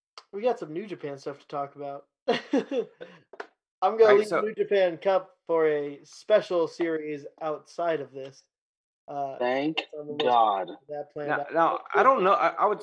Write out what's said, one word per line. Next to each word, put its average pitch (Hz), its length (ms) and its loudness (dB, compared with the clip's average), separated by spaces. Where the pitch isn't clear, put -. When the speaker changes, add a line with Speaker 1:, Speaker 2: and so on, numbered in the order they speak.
Speaker 1:
we 202 100 -10
got 233 160 0
some 156 140 -12
New 190 140 -8
Japan 147 320 -12
stuff 139 220 -12
to - 60 -20
talk 143 300 -8
about. 143 300 -12
<laughs> - 120 -6
I'm - 1700 -4
gonna 226 80 8
Speaker 2:
Right, 208 120 8
Speaker 1:
leave 214 80 2
Speaker 2:
so 180 140 0
Speaker 1:
New 214 140 -2
Japan 190 440 2
Cup 190 320 0
for 160 220 2
a 143 360 -2
special 180 640 0
series 151 600 -6
outside 156 580 -4
of 131 120 -12
this. 135 300 -16
Uh, 139 320 -8
Speaker 3:
Thank 135 440 -2
Speaker 1:
on 147 80 -14
the 147 80 -8
list 147 100 -2
Speaker 3:
God. 110 440 4
Speaker 1:
that 147 240 -10
planned 147 160 -8
Speaker 2:
Now, 143 120 -2
Speaker 1:
out. - 140 -8
Speaker 2:
now, 160 240 2
I 190 80 4
don't 247 220 4
know. 190 80 4
I, 165 160 2
I 175 80 2
would, 208 160 -2